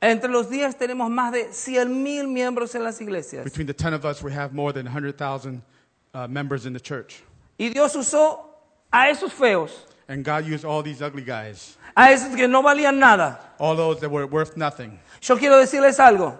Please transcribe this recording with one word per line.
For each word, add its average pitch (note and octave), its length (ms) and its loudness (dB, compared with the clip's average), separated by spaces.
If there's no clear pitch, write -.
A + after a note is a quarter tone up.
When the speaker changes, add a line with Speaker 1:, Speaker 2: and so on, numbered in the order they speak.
Speaker 1:
Entre A3+ 280 0
los A#3+ 200 -2
diez C4+ 280 -4
tenemos B3 320 -6
más A#3+ 240 -4
de A#3 180 -6
cien B3+ 520 -4
mil C#4+ 240 -6
miembros B3 480 -4
en A#3 80 -6
las A3+ 180 -8
iglesias. E3+ 420 -10
Speaker 2:
Between C#3+ 240 -8
the C#3+ 60 -8
ten D#3+ 200 -4
of D3 120 -6
us, C#3+ 180 -6
we C#3+ 80 -10
have C#3+ 220 -8
more C#3+ 180 -4
than C3 160 -10
a - 40 -12
hundred C#3+ 260 -8
thousand, C3+ 440 -10
uh, B2+ 140 -12
members C3+ 380 -8
in C3 80 -10
the B2 60 -12
church. - 440 -14
Speaker 1:
Y A3+ 100 -4
Dios C#4+ 260 0
usó D4+ 440 0
a C4 160 6
esos D4 240 -4
feos. F#3+ 380 0
Speaker 2:
And C#3 160 -10
God D#3 220 -4
used D#3 180 -6
all D3+ 200 -4
these D3 180 -12
ugly C#3+ 220 -10
guys. A2 520 -12
Speaker 1:
A C4 160 10
esos C4 220 -2
que B3+ 120 2
no C4 140 4
valían C#4+ 380 2
nada. F#3+ 400 4
Speaker 2:
All D#3 160 0
those D#3+ 240 -2
that D3 120 -6
were C#3+ 160 -4
worth D#3 280 -4
nothing. C3 420 -8
Speaker 1:
Yo B3+ 160 2
quiero C#4 220 6
decirles C4+ 400 4
algo. G3 400 6